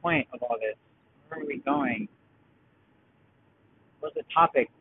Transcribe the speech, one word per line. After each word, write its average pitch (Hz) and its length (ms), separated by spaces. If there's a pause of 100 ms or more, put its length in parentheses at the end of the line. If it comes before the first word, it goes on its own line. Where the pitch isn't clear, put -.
point 165 320
of 123 100
all 120 160
this, 110 180 (520)
where 160 140
are 147 40
we 143 120
going? 131 500 (1900)
What's 151 140
the 120 100 (100)
topic 160 360 (100)